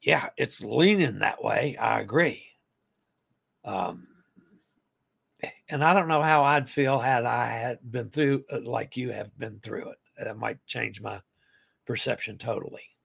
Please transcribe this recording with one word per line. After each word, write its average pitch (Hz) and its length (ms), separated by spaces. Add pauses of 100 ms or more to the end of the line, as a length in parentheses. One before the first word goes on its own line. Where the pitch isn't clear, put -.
Yeah, 143 340
it's - 260
leaning 151 580
that - 220
way. 117 340
I 113 240
agree. 131 440 (1200)
Um, 92 420 (1600)
and 147 140
I 165 120
don't 180 140
know 156 140
how 156 220
I'd 143 240
feel 135 300
had 120 260
I 120 220
had 113 320 (120)
been 113 200
through, 139 420
uh, 123 100
like 117 340
you 123 160
have 104 260
been 107 220
through 107 300
it. - 80 (200)
That 110 180
might 110 300
change 107 340
my 101 200 (680)
perception 113 520
totally. - 440 (220)